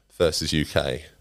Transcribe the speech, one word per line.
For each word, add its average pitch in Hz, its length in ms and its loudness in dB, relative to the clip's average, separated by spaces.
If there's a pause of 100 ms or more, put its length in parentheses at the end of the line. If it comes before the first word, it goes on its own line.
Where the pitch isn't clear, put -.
first - 340 0
is 76 100 -4
U 76 140 2
K, 71 380 -2 (160)